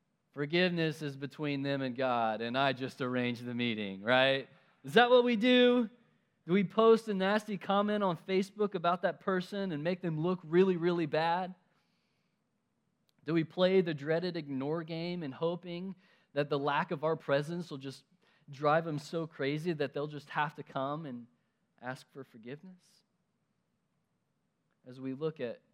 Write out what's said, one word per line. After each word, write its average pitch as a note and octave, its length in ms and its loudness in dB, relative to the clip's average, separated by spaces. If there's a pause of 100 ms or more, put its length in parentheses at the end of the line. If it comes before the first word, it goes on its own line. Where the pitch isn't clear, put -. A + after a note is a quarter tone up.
(340)
"Forgiveness D#3+ 680 0
is C#3+ 140 -6
between C#3 480 -6
them C#3 180 -2
and B2+ 160 -4
God, A#2 440 0
and A#2+ 180 -2
I C#3 140 2
just B2+ 280 -8
arranged B2 460 -2
the A#2+ 80 -6
meeting," G#2+ 480 -4
right? C3 460 4 (340)
Is C3+ 120 -12
that A#3+ 160 8
what B3 120 8
we A#3+ 140 4
do? B3 520 6 (580)
Do E3 60 0
we G3 120 4
post A3 420 6
a G#3 80 -4
nasty G3+ 420 0
comment G#3 460 0
on F3 160 0 (100)
Facebook G3 460 -2
about F3 280 0
that E3+ 180 -2
person F#3+ 500 -4
and D3 140 -6
make F3+ 180 -4
them D#3 180 -4
look F3+ 220 -2
really, F3+ 340 4
really E3+ 300 0
bad? E3+ 480 -2 (1700)
Do D3+ 60 -2
we E3 120 2
play F#3 360 4
the E3 140 -2
dreaded E3 420 -2
ignore D3 460 -4
game E3+ 400 -6
and C3+ 100 -8
hoping F3 640 -6 (400)
that C#3+ 160 -2
the D3 80 0
lack D3 320 0
of D3+ 140 -4
our D#3+ 100 2
presence D3+ 560 -2
will D3 80 -12
just C3+ 240 -14 (480)
drive D3 340 2
them D3+ 140 -4
so E3 300 -6
crazy D3+ 440 -2
that C#3+ 220 -2
they'll D3 140 -4
just D3 220 -14
have D3+ 260 -4
to C#3+ 80 -14
come D3 420 -6
and A#2+ 200 -12 (540)
ask B2+ 320 -10
for C3+ 120 -16
forgiveness? D3 580 -18 (2000)
As B2+ 120 -18
we C3 140 -6
look D3+ 260 -4
at A#2 200 -6 (140)